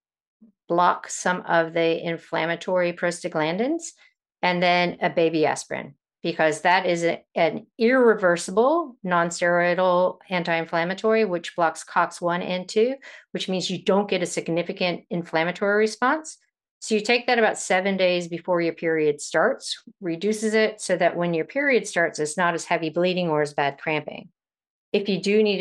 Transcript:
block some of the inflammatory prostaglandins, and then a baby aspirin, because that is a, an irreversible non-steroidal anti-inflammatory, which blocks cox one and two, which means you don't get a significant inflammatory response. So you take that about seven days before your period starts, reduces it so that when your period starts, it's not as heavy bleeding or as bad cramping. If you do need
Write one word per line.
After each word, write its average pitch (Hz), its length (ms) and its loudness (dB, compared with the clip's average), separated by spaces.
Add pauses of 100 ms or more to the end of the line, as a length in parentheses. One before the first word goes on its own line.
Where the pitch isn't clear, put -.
(680)
block 175 400 2
some 180 380 -4
of 165 260 0
the 165 340 0
inflammatory 170 840 -2
prostaglandins, 175 1000 -4 (520)
and 180 180 0
then 175 380 2
a 175 100 0
baby 160 360 2
aspirin, 139 480 -6 (280)
because 160 400 0
that 185 240 4
is 170 180 0
a, 165 200 -2 (120)
an 165 300 0 (120)
irreversible 233 1300 2
non-steroidal 175 1120 2 (120)
anti-inflammatory, 175 920 0
which 175 300 -4
blocks 170 300 0
cox - 360 -2
one 175 220 -2
and 180 260 -6
two, 240 280 0 (360)
which 185 160 -6
means 185 220 -2
you 175 140 -4
don't 202 260 2
get 185 120 0
a 170 40 0
significant 175 840 -4
inflammatory 175 680 -2
response. 247 600 -2 (420)
So - 160 -2
you 208 60 0
take 240 260 0
that 247 100 2
about 214 200 2
seven 190 380 0
days 180 300 2
before 170 340 -2
your 165 140 0
period 156 460 0
starts, - 600 0 (200)
reduces 208 540 -2
it 220 260 2
so 185 160 0
that 170 200 2
when 175 180 -2
your 160 100 -2
period 262 420 0
starts, 165 320 -2
it's 151 180 -4
not 175 180 2
as 160 100 -6
heavy 165 260 -2
bleeding 175 380 0
or 151 140 2
as 147 120 -4
bad 139 240 -2
cramping. - 520 -6 (640)
If 202 160 0
you 185 120 0
do 208 240 2
need 202 160 0